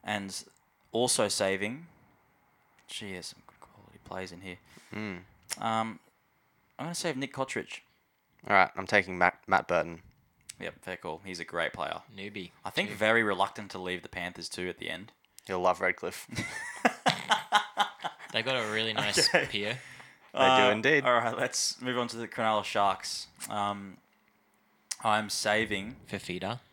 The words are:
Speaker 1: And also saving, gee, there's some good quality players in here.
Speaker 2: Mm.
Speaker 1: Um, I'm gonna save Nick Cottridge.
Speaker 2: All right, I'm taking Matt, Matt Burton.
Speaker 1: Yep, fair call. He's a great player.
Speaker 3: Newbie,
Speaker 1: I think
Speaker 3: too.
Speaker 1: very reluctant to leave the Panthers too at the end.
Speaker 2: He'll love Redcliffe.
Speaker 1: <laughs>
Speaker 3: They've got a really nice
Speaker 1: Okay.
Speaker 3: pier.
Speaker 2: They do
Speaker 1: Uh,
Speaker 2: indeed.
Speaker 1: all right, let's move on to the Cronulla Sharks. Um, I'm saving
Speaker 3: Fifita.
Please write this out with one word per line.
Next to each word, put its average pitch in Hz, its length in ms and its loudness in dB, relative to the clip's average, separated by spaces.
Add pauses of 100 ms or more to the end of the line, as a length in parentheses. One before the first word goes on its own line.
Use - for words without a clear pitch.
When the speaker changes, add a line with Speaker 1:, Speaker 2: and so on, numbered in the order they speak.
Speaker 1:
And 101 400 -4 (480)
also 120 360 2
saving, 101 580 -2 (1000)
gee, 101 260 -10
there's 90 140 -10
some - 200 -16
good - 140 -20
quality - 440 -20
players 92 280 -8
in 87 80 -16
here. 92 160 -12 (380)
Speaker 2:
Mm. 104 240 -6 (420)
Speaker 1:
Um, 113 380 -2 (800)
I'm 139 80 -8
gonna 170 80 -6
save 165 220 -4
Nick 131 160 -6
Cottridge. - 500 -6 (680)
Speaker 2:
All 104 80 6
right, 92 200 8
I'm 92 100 -6
taking 92 320 2
Matt, 90 280 4
Matt 95 220 4
Burton. 85 340 0 (580)
Speaker 1:
Yep, 85 220 -8
fair 92 140 -8
call. 80 280 -10
He's 92 160 -10
a 85 40 -8
great 82 280 -2
player. - 280 -6 (160)
Speaker 3:
Newbie, 98 340 -10 (140)
Speaker 1:
I 101 60 -6
think 196 200 -2
Speaker 3:
too. 135 60 -10
Speaker 1:
very 110 260 4
reluctant 98 500 0
to 92 60 -10
leave 90 240 -6
the - 60 -16
Panthers 87 400 -10
too 90 200 -4
at 90 100 -8
the 82 120 -8
end. 82 220 -12 (340)
Speaker 2:
He'll 92 140 -2
love 90 200 2
Redcliffe. - 520 -2
Speaker 1:
<laughs> - 500 -8 (1500)
Speaker 3:
They've 113 120 0
got 131 120 0
a 110 160 -2
really 110 220 0
nice 104 340 2
Speaker 1:
Okay. 143 220 4
Speaker 3:
pier. 110 280 -2 (540)
Speaker 2:
They 135 60 -6
do 135 60 6
Speaker 1:
Uh, 131 260 8
Speaker 2:
indeed. 131 340 4
Speaker 1:
all 127 80 6
right, 117 240 4
let's - 460 -2
move 123 160 -2
on 120 100 0
to 113 80 -10
the 117 100 -6
Cronulla 110 380 0
Sharks. - 640 0 (240)
Um, 101 480 -4 (1040)
I'm 107 240 2
saving 107 680 0 (140)
Speaker 3:
Fifita. 95 500 -6 (120)